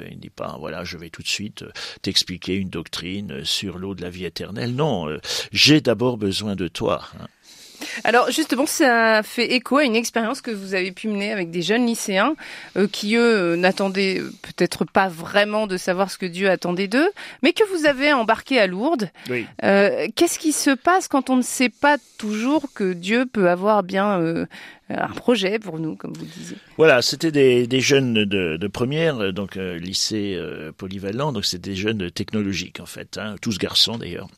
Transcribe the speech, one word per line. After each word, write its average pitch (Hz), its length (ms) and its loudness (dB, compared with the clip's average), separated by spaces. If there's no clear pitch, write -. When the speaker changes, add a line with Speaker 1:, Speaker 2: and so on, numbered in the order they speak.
Speaker 1:
il 85 80 -16
dit 82 100 -16
pas, « - 300 -10
Voilà, 80 240 -10
je 87 140 -10
vais 85 120 -16
tout - 140 -16
de - 40 -10
suite, - 360 -6
euh, - 80 -16
t'expliquer 92 500 -2
une 98 160 -2
doctrine, 87 600 -8
euh, 69 120 -8
sur 90 360 -4
l'eau 95 160 -6
de 87 80 -10
la 90 80 -8
vie 90 140 -10
éternelle. » 117 500 -6
Non, 123 340 -2
euh, « 76 80 -6
J'ai 143 300 6
d'abord 117 360 2
besoin 104 380 -2
de 92 120 -4
toi, 85 340 -2
hein. » 85 60 -14
Speaker 2:
Alors 233 260 4
justement, 294 340 0
ça 226 560 4
fait 220 300 -2
écho 240 240 2
à 294 80 6
une 226 140 2
expérience 226 420 -2
que - 100 -10
vous 196 260 -6
avez 185 180 -2
pu 220 160 -6
mener 208 240 -2
avec 180 180 -4
des 175 100 -2
jeunes 214 240 2
lycéens, 226 520 0
euh, 196 120 4
qui 208 260 0
eux, 233 40 6
euh, 208 380 4
n'attendaient, 190 600 2
euh, - 120 -6
peut-être - 440 -2
pas 190 240 -2
vraiment 208 580 0
de 190 80 -4
savoir 185 340 0
ce - 80 -12
que - 80 -6
Dieu 185 240 0
attendait 180 380 0
d'eux, 269 220 2
mais 294 80 6
que 440 120 2
vous 302 80 0
avez 285 280 4
embarqué 233 460 2
à 208 60 6
Lourdes. 208 440 0
Speaker 1:
Oui. 123 160 -2
Speaker 2:
Euh, 127 520 4
qu'est-ce - 240 2
qui 302 140 0
se - 160 0
passe 339 400 2
quand 269 200 0
on 262 60 4
ne 254 60 4
sait 247 280 0
pas 285 280 4
toujours 240 560 0
que 190 200 0
Dieu 196 320 0
peut 202 240 2
avoir 196 340 4
bien, 190 380 2
euh, 165 240 0
un - 200 -2
projet 208 500 0
pour 185 180 -8
nous, 160 200 -4
comme - 160 -12
vous 160 120 -12
le 156 60 -14
disiez ? - 260 -14
Speaker 1:
Voilà, 147 240 8
c'était 151 300 -2
des, 127 360 6
des 127 140 2
jeunes 127 320 4
de, 92 320 0
de 90 120 -4
première, 139 520 -2
euh, 98 140 -2
donc, 95 240 -8
euh, 90 200 -6
lycée, 98 600 -4
euh, 80 340 -10
polyvalent, 98 600 -6
donc 101 100 -4
c'est 87 180 -4
des 98 140 -8
jeunes 98 340 -2
technologiques 98 720 -4
en 87 60 -16
fait, - 320 -14
hein, 104 240 -8
tous 110 160 -4
garçons 98 400 0
d'ailleurs. 87 400 -10